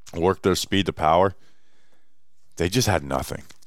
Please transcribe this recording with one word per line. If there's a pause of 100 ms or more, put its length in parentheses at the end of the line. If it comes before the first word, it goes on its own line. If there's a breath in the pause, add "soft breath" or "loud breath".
(120)
work
their
speed
to
power. (1200)
They
just
had
nothing. (220)